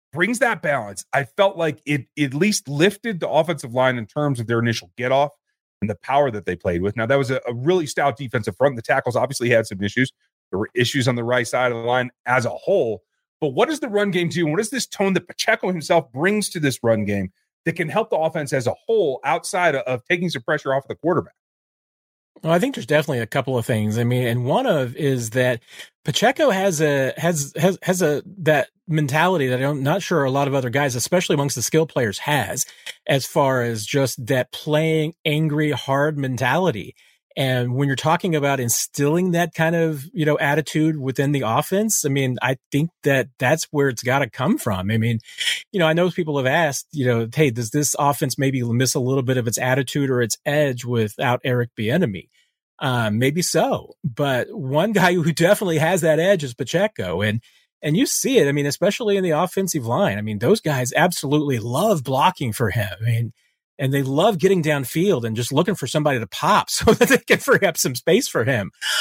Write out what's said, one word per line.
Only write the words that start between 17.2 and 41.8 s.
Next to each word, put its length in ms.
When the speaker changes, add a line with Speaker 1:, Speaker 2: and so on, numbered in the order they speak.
Speaker 1:
that 120
can 120
help 220
the 60
offense 360
as 140
a 80
whole 380
outside 500
of, 80
of 240
taking 220
some 140
pressure 320
off 100
of 40
the 80
quarterback? 380
Speaker 2:
Well, 100
I 60
think 160
there's 120
definitely 340
a 60
couple 320
of 80
things. 320
I 60
mean, 220
and 180
one 220
of 300
is 340
that 300
Pacheco 460
has 300
a, 360
has, 400
has, 260
has 180
a, 220
that 300
mentality 640
that 140
I'm 200
not 200
sure 220
a 60
lot 180
of 60
other 160
guys, 240
especially 400
amongst 220
the 60
skill 240
players, 340
has, 440
as 200
far 360
as 220
just 420
that 260
playing 640
angry, 480
hard 440
mentality. 800
And 400
when 100
you're 80
talking 400
about 240
instilling 720
that 240
kind 220
of, 360
you 120
know, 160
attitude 580
within 320
the 120
offense, 600